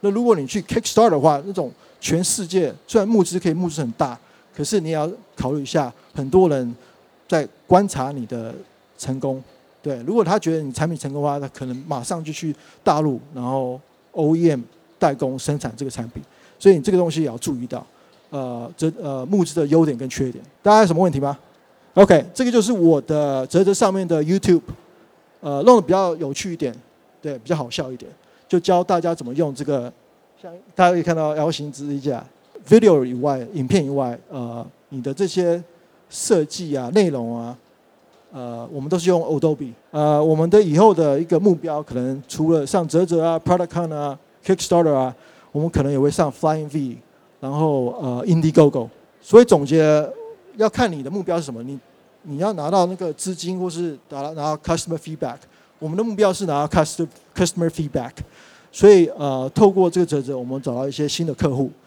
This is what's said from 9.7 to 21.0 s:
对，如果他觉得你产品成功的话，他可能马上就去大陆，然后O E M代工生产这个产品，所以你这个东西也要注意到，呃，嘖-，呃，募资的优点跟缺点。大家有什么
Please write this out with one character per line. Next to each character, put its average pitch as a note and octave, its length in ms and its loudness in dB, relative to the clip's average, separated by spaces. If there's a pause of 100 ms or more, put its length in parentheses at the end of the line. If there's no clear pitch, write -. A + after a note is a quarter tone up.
对， C3 240 -8
如 F#3+ 80 -4
果 A#3 100 4
他 F#3+ 140 2
觉 D#3+ 180 -2
得 D#3 60 -4
你 C3+ 100 -8
产 D#3 160 -2
品 D#3+ 100 -6
成 C#3 140 -10
功 C#3+ 100 -6
的 D3 60 0
话， C#3+ 100 -2
他 C#3 100 -8
可 - 180 -12
能 B2+ 200 -10
马 C#3+ 160 -6
上 E3 220 -8
就 D#3 80 -10
去 D3+ 240 -8 (260)
大 D#3 200 2
陆， C#3+ 180 0 (140)
然 B2 100 -8
后 B2+ 340 -4 (340)
O D#3 220 2
E E3+ 140 4
M C3+ 140 0 (360)
代 D3+ 160 2
工 C3 240 -4
生 C#3+ 200 -4
产 A#2+ 180 -8
这 C#3+ 80 -10
个 C3 60 -8
产 A#2 180 -10
品， - 140 -14 (360)
所 G3 140 8
以 F3 40 8
你 D3+ 40 0
这 E3 100 -2
个 F#3 60 2
东 F3 140 2
西 D3+ 100 -4
也 D3+ 60 0
要 A#2+ 100 -6
注 C#3 200 -6
意 A#2+ 100 -8
到， - 200 -12 (440)
呃， B2 480 -8
嘖-， D#3+ 120 -2 (120)
呃， C3+ 240 -8
募 F#3 180 2
资 E3 160 -4
的 D3 60 2
优 D#3+ 180 4
点 D3+ 120 -2
跟 C3 120 -8
缺 B2+ 240 -6
点。 - 100 -16 (200)
大 G3+ 80 2
家 G#3+ 100 8
有 G#3+ 60 6
什 E3 100 0
么 F3 60 2